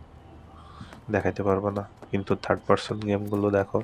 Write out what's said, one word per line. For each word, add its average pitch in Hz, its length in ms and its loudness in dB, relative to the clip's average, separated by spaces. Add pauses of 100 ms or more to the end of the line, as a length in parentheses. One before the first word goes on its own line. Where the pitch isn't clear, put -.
(1120)
দেখাইতে 98 320 0
পারবা 98 280 2
না। 101 180 -6 (220)
কিন্তু 98 240 -2
থার্ড - 320 -2
পারসন - 320 2
গেমগুলো 104 520 0
দেখো, 98 320 2